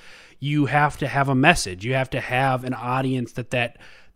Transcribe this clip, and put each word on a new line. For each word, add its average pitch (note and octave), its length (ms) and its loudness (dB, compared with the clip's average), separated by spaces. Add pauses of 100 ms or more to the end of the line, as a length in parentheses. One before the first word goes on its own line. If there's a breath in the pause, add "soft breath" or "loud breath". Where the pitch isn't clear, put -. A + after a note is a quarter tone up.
(400 loud breath)
you D3 260 2
have D3 320 2
to C#3+ 100 -2
have C#3 200 0
a B2 60 2
message. B2+ 500 2
You B2+ 100 -2
have C3 160 -2
to C3 100 -2
have B2+ 440 0
an B2+ 100 -4
audience B2+ 580 -2
that, B2 180 -8
that, A#2+ 280 -4 (380 loud breath)